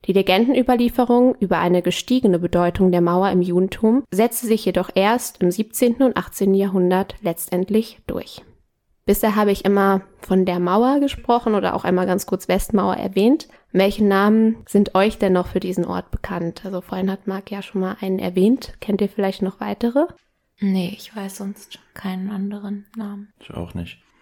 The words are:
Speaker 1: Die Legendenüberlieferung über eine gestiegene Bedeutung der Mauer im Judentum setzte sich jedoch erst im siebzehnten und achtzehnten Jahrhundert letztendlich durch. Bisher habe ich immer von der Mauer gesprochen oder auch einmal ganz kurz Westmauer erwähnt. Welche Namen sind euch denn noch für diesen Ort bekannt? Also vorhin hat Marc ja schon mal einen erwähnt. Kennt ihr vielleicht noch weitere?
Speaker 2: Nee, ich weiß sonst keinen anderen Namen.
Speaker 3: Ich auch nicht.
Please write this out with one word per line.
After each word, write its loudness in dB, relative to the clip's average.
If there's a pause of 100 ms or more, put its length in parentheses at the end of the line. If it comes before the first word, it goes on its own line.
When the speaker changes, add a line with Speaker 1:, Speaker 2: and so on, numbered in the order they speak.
Speaker 1:
Die 0
Legendenüberlieferung 4
über 0
eine 2
gestiegene 2
Bedeutung 2
der 2
Mauer 2
im 2
Judentum 0
setzte 0
sich 0
jedoch -2
erst 0
im 4
siebzehnten 0
und 2
achtzehnten -2
Jahrhundert 0
letztendlich -4
durch. -12 (640)
Bisher 2
habe 2
ich -2
immer 2 (180)
von 0
der -2
Mauer 2
gesprochen 0
oder -2
auch -6
einmal 0
ganz -2
kurz -6
Westmauer 0
erwähnt. 0 (240)
Welche 2
Namen 4 (100)
sind 2
euch 2
denn 2
noch 2
für -2
diesen -4
Ort -8
bekannt? -8
Also -8
vorhin -4
hat -6
Marc -8
ja -10
schon -6
mal -4
einen -4
erwähnt. 0
Kennt -4
ihr 0
vielleicht -4
noch -6
weitere? -2 (580)
Speaker 2:
Nee, -2
ich -20
weiß -12
sonst -14 (160)
keinen -8
anderen -8 (100)
Namen. -14
Speaker 3:
Ich -20
auch -10
nicht. -12 (240)